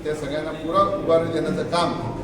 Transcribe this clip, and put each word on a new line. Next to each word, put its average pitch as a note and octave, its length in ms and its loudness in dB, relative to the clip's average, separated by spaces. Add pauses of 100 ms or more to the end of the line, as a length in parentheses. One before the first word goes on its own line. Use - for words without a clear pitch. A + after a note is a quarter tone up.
त्या D3+ 100 -2
सगळ्यांना D3+ 360 -4
पुरा F3 460 2
उभारी E3 360 4
देण्याचं D#3 300 0
काम E3 600 -2